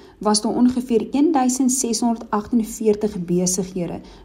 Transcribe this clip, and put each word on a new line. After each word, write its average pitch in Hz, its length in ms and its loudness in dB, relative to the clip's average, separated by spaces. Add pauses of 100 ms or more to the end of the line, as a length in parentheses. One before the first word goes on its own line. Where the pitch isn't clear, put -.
(180)
was 214 240 2
daar 220 120 -2
ongeveer 240 560 2
een 294 220 2
duisend 254 400 2
ses 233 280 -2
honderd 233 300 -2
agtenveertig 208 920 0
besighede 180 760 -2 (240)